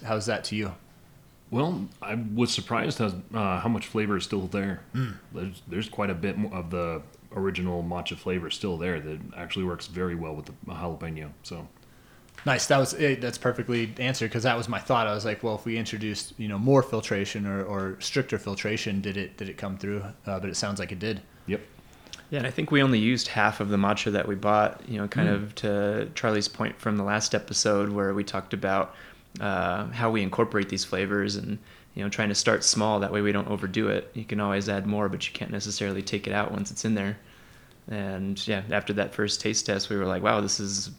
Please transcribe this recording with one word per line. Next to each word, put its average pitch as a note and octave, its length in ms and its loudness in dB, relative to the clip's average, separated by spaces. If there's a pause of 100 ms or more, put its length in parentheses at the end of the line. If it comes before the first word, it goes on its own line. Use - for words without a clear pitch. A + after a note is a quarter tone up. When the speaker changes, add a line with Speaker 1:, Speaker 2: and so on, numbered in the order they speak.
Speaker 1:
how's A2 240 0
that A2 180 0
to G#2+ 100 -4
you? G2+ 180 -2 (800)
Speaker 2:
Well, B2 360 0 (120)
I G2+ 140 -6
was A2+ 380 0
surprised A#2 480 0
how, A2 80 2 (260)
uh, F#2+ 260 2
how G#2+ 100 0
much G#2+ 180 0
flavor G#2+ 300 2
is F2+ 60 -2
still G2 240 -2
there. G2 340 -2 (120)
Speaker 1:
Mm. A#2+ 220 -2 (180)
Speaker 2:
There's, F#2+ 340 -8
there's G#2 220 -4
quite G2 220 0
a - 20 -2
bit F2 240 -2
mo-, G#2 140 0
of F2 180 -6
the E2+ 320 -2 (340)
original F2+ 480 0
matcha E2+ 320 -4
flavor F2+ 360 -2
still F2+ 260 -2
there E2 220 -2
that D2+ 200 -8 (160)
actually F2+ 300 -4
works F2 220 -4
very F2+ 260 -2
well D#2+ 220 -4
with D2+ 100 -10
the - 60 -14 (160)
jalapeno. D#2+ 640 -6 (120)
So. E2 260 -12 (800)
Speaker 1:
Nice. B2+ 220 4
That C#3+ 100 8
was C3 160 4
it. C#3 260 2
That's A#2+ 200 -4
perfectly A#2+ 600 0
answered, B2 320 0
'cause A2+ 120 0
that A#2+ 120 6
was A#2 140 -2
my G2+ 100 -2
thought. A#2 280 2
I G#2 60 0
was G#2+ 120 -2
like, G#2+ 180 -2
"Well, A2 120 0
if G#2 100 -10
we A2+ 100 -2
introduced, G#2+ 640 -4
you A2 100 -4
know, G2+ 120 -2
more C3 220 8
filtration G#2+ 640 -2
or, G2 180 -2
or F#2+ 360 -2
stricter C3 380 0
filtration, G2+ 640 -2
did G2 160 -4
it, - 180 -6
did G2 140 -8
it - 80 -12
come G2 200 -6
through?" G2+ 260 -4 (220)
Uh, G2 140 -2
but F#2+ 100 -4
it E2 60 -6
sounds G2+ 240 -2
like F#2 140 -6
it F#2 60 -8
did. G#2+ 200 -2 (280)
Speaker 2:
Yep. F#2 140 0 (680)
Speaker 3:
Yeah, D3 80 -4
and B2+ 100 -2
I B2 40 -2
think D#3 200 -2
we C#3+ 120 8
only B2+ 160 8
used A#2+ 300 4
half G#2+ 300 4
of G2+ 100 0
the G#2 80 4
matcha G2+ 360 4
that G2 140 2
we G2+ 80 -2
bought, G#2 520 4
you A2 120 -4
know, G#2 80 -2
kind G#2+ 200 2
Speaker 1:
Mm. G#2 60 4
Speaker 3:
of G#2 220 -2
to G#2 600 0
Charlie's G#2+ 320 2
point - 320 -4
from G#2+ 160 0
the G2+ 80 2
last G#2 320 2
episode G#2 540 2
where G2 240 2
we G2+ 100 0
talked F#2+ 300 -4
about, G2 420 0 (460)
uh, F#2+ 460 0
how A#2 220 0
we A2 140 2
incorporate G2+ 460 0
these F#2+ 160 -2
flavors G2+ 500 0
and, G2+ 220 -4 (360)
you G2 100 -6
know, G#2 60 -2
trying G#2 200 0
to G2+ 60 0
start G#2+ 280 4
small. G#2+ 380 4
That G2 100 0
way G#2 100 2
we G#2 120 4
don't G2+ 160 0
overdo G#2 400 0
it. G2+ 240 0
You A2 100 -6
can G#2 160 -2
always G2+ 300 2
add G2 180 0
more, G#2 220 2
but G2+ 180 -2
you - 60 -6
can't - 180 -6
necessarily G2+ 500 -2
take G2+ 240 -4
it G2+ 80 -2
out G2+ 200 0
once G2+ 180 -4
it's - 140 -6
in A2 100 2
there. G2 220 -2 (720)
And, G2 560 -4
yeah, G2+ 220 0
after G#2 240 2
that G2+ 220 0
first - 260 0
taste A2 240 0
test, G2 240 0
we G#2 80 0
were G2 80 2
like, F#2 160 0
"Wow, G#2+ 200 4
this G2+ 180 0
is G2 400 -4